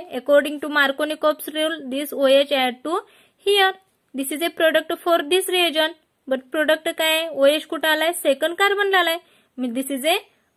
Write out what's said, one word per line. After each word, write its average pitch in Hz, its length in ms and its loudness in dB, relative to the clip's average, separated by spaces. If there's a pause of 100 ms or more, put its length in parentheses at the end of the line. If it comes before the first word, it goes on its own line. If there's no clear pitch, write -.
(180)
According 285 440 2
to 311 140 -6
Markovnikov's 302 800 0
rule, 311 220 -2 (160)
this 277 200 -6
ओएच 277 400 4
add 254 340 -2
to 349 140 -2 (460)
here. 392 260 4 (420)
This 269 220 -6
is 285 60 -4
a 339 80 -2 (100)
product 320 320 2 (120)
for 339 140 2 (140)
this 370 240 0
reagent. 320 420 0 (300)
But 262 240 -4
प्रोडक्ट 311 360 0 (100)
काय 320 200 0
आहे? 330 100 -4
ओएच 294 380 2
कुठं 320 220 -4
आलाय? 311 240 0 (100)
सेकंड 311 360 0
कार्बनला 392 400 2
आलाय. 339 200 0 (400)
Means 247 180 -6
this 269 220 -6
is 269 160 -2
a - 20 2 (400)